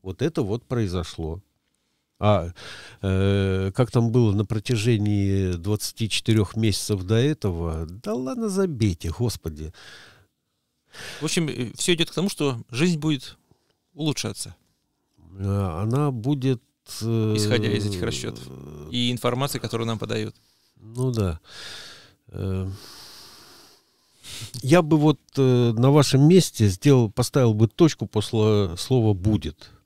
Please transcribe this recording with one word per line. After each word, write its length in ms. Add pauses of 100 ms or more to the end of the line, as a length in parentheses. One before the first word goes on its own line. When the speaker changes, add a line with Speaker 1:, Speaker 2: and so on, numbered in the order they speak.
Speaker 1:
вот 180
это 220
вот 200
произошло. 760 (760)
А, 320 (500)
э, 720
как 160
там 220
было 200
на 140
протяжении 1080
двадцати 540
четырех 480
месяцев 480
до 120
этого? 760
Да 240
ладно, 360
забейте, 600
господи. 640 (1500)
Speaker 2:
В 40
общем, 240
э, 260
все 180
идет 160
к 40
тому, 160
что 280 (140)
жизнь 280
будет 380 (560)
улучшаться. 640 (840)
Speaker 1:
А, 440
она 280
будет... 500 (400)
э, 360
Speaker 2:
Исходя 340
из 140
этих 160
расчетов 460
Speaker 1:
э, 440
Speaker 2:
и 200
информации, 480
которую 280
нам 120
подают. 360 (400)
Speaker 1:
Ну 360
да. 280 (880)
Э, 380 (2000)
я 180
бы 160
вот, 220 (180)
э, 360
на 180
вашем 360
месте 400
сделал, 440
поставил 420
бы 140
точку 400
после 680
слова 360
«будет». 560 (160)